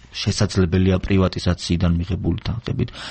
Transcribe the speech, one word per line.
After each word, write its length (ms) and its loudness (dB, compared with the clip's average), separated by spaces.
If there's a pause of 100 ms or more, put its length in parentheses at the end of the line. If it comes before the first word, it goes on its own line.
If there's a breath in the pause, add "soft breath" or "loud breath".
შესაძლებელია 920 2
პრივატიზაციიდან 960 0
მიღებული 480 -2
თანხებით, 480 -4 (200 loud breath)